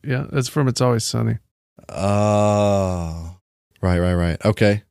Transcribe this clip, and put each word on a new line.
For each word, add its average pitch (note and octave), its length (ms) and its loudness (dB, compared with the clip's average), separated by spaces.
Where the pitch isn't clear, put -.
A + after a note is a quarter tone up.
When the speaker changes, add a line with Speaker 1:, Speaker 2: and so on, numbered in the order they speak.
Speaker 1:
Yeah, B2+ 260 -4
that's C3 180 -2
from C#3 200 0
It's B2+ 140 -2
Always A#2+ 220 2
Sunny. A2+ 340 -2
Speaker 2:
Oh. G2 1500 0
Right, F2+ 180 2
right, F2+ 160 2
right. E2+ 300 -2
Okay. G#2 460 2